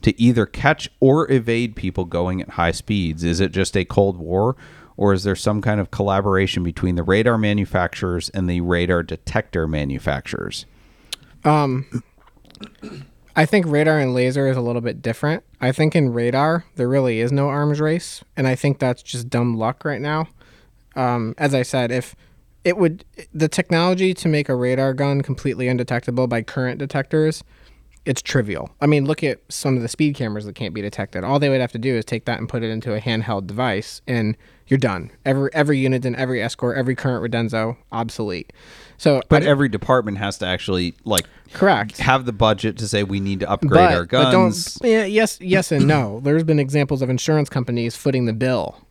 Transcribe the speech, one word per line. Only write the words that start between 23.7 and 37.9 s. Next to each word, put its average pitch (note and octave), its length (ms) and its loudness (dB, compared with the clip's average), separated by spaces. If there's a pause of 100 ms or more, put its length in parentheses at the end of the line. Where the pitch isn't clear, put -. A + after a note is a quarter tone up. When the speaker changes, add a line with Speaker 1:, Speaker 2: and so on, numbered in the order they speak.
Speaker 2:
to - 140 -4
make D3+ 220 0
a C3+ 60 2
radar B2+ 380 0
gun C#3 280 0
completely B2+ 480 -2
undetectable B2 580 0
by A#2+ 140 -2
current B2+ 360 -4
detectors, D#3 640 -2 (640)
it's C3 160 -2
trivial. G2+ 500 -2 (100)
I C#3+ 60 2
mean, D3 180 4
look D3+ 180 -2
at C#3 240 -2
some C3+ 300 -2
of B2 40 -2
the A#2 60 -4
speed D3 280 0
cameras G#2+ 300 -6
that G2+ 100 -12
can't F#2+ 180 -8
be G#2 80 -8
detected. G2+ 420 -8
All C3+ 160 2
they C#3+ 80 2
would C3+ 140 2
have B2 120 -2
to A#2 60 -6
do B2+ 160 0
is A2 80 -2
take - 220 -6
that A#2+ 140 -4
and A2+ 100 -8
put A#2+ 140 -4
it A2+ 60 -4
into A2 240 -4
a G#2+ 60 -2
handheld A2 480 -4
device, G#2+ 600 -4
and A2+ 280 0 (320)
you're C3+ 100 2
done. A2+ 320 -2 (160)
Every, C3+ 280 2
every D3 240 2
unit C3 280 0
in B2 120 -2
every B2+ 240 -2
Escort, A#2 360 -2
every B2+ 180 0
current B2+ 360 -2
Redenzo, A2+ 460 -2 (160)